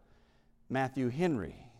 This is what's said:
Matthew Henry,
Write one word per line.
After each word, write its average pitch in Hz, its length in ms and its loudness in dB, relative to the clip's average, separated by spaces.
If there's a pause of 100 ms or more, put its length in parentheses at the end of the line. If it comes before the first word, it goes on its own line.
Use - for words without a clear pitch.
(680)
Matthew 131 400 0
Henry, 131 580 0 (140)